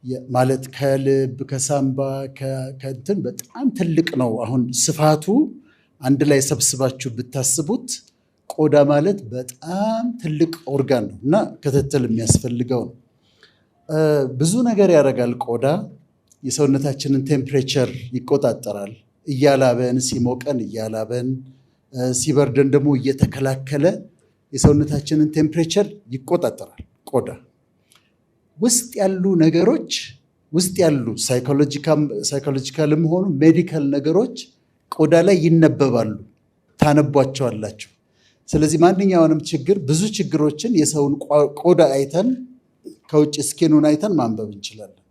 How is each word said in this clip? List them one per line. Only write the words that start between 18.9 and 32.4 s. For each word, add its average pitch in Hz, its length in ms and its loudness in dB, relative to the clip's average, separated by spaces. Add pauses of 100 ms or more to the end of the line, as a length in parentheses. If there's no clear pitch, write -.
እያላበን፣ 131 720 2
ሲሞቀን 123 600 -4
እያላበን፣ 110 680 -6 (640)
እ፣ 127 200 -2
ሲበርደን 135 560 2
ደግሞ 143 260 2
እየተከላከለ 135 920 -2 (680)
የሰውነታችንን 147 760 2
ቴምፕሬቸር 165 580 0 (220)
ይቆጣጠራል 135 720 -4 (240)
ቆዳ። - 240 -4 (1300)
ውስጥ 233 360 0
ያሉ 190 280 -2 (140)
ነገሮች፣ 170 560 2 (600)
ውስጥ 180 240 -2
ያሉ 151 280 2 (140)
ሳይኮሎጂካም-፣ 143 840 0 (180)
ሳይኮሎጂካልም 143 840 -2